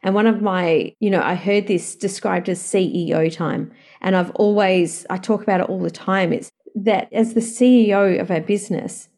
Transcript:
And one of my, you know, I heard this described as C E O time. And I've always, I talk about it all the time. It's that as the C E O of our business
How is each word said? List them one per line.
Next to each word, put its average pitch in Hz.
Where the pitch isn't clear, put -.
And 190
one 214
of 208
my, 175
you 208
know, 185
I 170
heard 202
this 175
described 190
as 185
C 180
E -
O 160
time. 165
And 190
I've 180
always, 190
I 185
talk 208
about 190
it 185
all 185
the 175
time. 190
It's -
that 208
as 226
the 226
C 240
E 196
O 202
of 175
our 165
business -